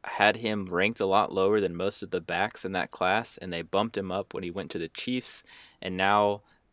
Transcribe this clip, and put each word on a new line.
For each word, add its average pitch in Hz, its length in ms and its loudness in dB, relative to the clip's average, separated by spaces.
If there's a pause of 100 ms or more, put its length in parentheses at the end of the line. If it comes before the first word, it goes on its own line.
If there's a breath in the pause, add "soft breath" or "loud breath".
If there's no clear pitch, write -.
had 107 320 2
him 107 300 -2
ranked 92 340 0
a 104 60 4
lot 98 260 4
lower 98 280 4
than 90 140 0
most 95 300 -4
of - 80 -12
the 90 80 -2
backs 87 440 -4
in 95 80 -4
that 90 200 -2
class, 98 460 0
and 92 140 -8
they 85 100 -4
bumped 104 360 0
him 92 140 -4
up 95 220 -4
when - 100 -6
he 87 80 -6
went 90 180 -8
to - 80 -6
the 82 100 -4
Chiefs. - 540 -6 (400 loud breath)
And 92 140 -4
now, 104 460 4 (300 soft breath)